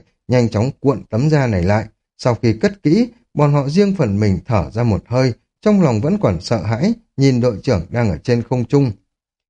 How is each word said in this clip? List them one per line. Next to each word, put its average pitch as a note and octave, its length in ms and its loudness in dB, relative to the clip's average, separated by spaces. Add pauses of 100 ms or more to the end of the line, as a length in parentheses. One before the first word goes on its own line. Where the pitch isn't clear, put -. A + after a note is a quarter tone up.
(280)
nhanh A#2+ 220 2
chóng A2+ 300 -2
cuộn C3+ 300 -2
tấm C3 200 0
da C#3+ 180 2
này F#2+ 160 0
lại. G2+ 220 0 (320)
Sau B2 180 0
khi A2+ 180 0
cất G#3 300 -4
kỹ, G#3 240 2 (260)
bọn D3 200 2
họ C#3 160 0
riêng G3 280 2
phần G#2 220 0
mình G2 260 0
thở F2 260 -2
ra A#2 120 -4
một G2+ 240 0
hơi, B2+ 260 0 (280)
trong G#3 200 2
lòng A#2+ 200 2
vẫn E3+ 200 0
còn F2+ 200 0
sợ - 220 -4
hãi, A#2 300 -2 (240)
nhìn C3+ 240 2
đội A#2+ 220 -2
trưởng F#2 260 0
đang A2+ 200 -2
ở D#2+ 80 -4
trên A#2+ 240 -2
không B2 240 -4
trung. C#3 260 0 (580)